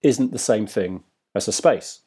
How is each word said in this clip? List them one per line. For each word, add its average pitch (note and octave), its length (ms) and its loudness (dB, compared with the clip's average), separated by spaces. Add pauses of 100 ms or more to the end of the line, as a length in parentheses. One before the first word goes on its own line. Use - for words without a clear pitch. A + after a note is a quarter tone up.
isn't B2+ 300 2
the A#2+ 40 -8
same G#2+ 300 0
thing F#2 360 -4 (300)
as - 140 -2
a - 40 -4
space. - 560 0